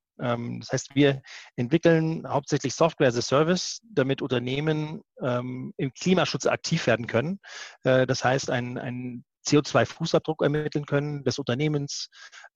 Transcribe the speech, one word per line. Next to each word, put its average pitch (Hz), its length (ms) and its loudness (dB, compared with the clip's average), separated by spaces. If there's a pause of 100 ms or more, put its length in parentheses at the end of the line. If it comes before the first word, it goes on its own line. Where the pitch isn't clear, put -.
(200)
Ähm, 120 420 -4
das 117 100 -16
heißt, - 240 -6
wir 139 260 4 (360)
entwickeln 160 720 2
hauptsächlich 135 460 -2
Software 160 360 2
as 117 80 2
a 120 40 2
Service, 160 640 0
damit 139 400 0
Unternehmen, 147 800 -2 (180)
ähm, 127 560 -4
im 139 160 -4
Klimaschutz 175 540 0
aktiv - 400 -2
werden 113 180 2
können. 143 340 -2 (440)
Äh, 131 240 4
das 131 180 -2
heißt, 131 240 0
ein, 123 300 -4
ein 123 440 -8 (200)
C - 140 4
O 151 60 8
zwei 117 240 4
Fußabdruck - 560 -2
ermitteln 151 420 0
können 143 380 -2
des 127 160 -2
Unternehmens, 143 680 -2 (460)